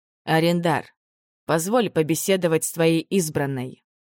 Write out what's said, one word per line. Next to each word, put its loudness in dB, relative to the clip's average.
«Арендар, 0
позволь 0
побеседовать 0
с -8
твоей 2
избранной». -4